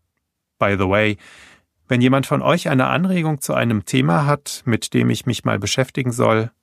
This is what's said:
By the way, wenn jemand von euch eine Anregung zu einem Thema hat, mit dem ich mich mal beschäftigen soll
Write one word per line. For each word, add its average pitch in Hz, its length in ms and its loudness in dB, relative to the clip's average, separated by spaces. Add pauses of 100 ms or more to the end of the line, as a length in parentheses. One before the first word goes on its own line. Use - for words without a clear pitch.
(580)
By 101 180 2
the 95 120 0
way, 104 280 2 (680)
wenn 123 160 0
jemand 131 240 2
von 139 160 -2
euch 170 260 0
eine 131 200 2
Anregung 160 520 -2
zu - 140 -6
einem 117 300 0
Thema 147 420 0
hat, - 400 -4
mit 110 280 -2
dem 120 160 2
ich - 160 -4
mich 120 180 -4
mal 110 160 0
beschäftigen 123 520 -2
soll 110 380 0 (120)